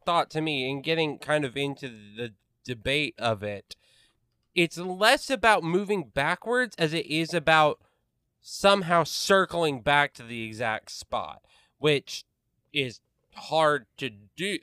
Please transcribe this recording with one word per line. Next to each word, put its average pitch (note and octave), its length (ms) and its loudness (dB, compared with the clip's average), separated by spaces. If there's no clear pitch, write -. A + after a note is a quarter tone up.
thought E3+ 260 2
to D#3 100 -2
me C#3+ 280 -2
and C#3 140 -4
getting D#3+ 360 0
kind D3+ 260 0
of B2+ 100 -8
into C#3+ 320 -6
the G#2+ 460 -12
debate B2+ 520 -2
of A2+ 260 -2
it, G2+ 320 -10
it's E3+ 220 0
less F#3+ 520 2
about G#3+ 340 2
moving F#3 500 -2
backwards G#3 640 -2
as D#3+ 160 0
it E3 140 -4
is D#3+ 260 -2
about D#3 460 4
somehow F3+ 600 2
circling E3+ 800 2
back C#3+ 320 2
to B2 100 -18
the A#2 200 -10
exact A2 480 -6
spot, D#2 500 -8
which C#3+ 440 0
is C3 280 -4
hard D3 500 0
to C3 140 -6
do. F#3+ 280 -6